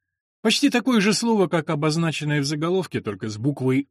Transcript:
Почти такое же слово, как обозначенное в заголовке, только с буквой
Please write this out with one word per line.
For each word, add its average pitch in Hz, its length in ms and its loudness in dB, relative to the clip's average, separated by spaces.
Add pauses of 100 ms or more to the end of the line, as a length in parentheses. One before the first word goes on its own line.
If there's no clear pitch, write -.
(420)
Почти 226 280 2
такое 240 300 2
же 196 140 4
слово, 214 340 2
как 160 220 -2
обозначенное 151 720 0
в - 20 -2
заголовке, 160 560 -2
только 104 300 -6
с 107 80 -8
буквой 131 540 0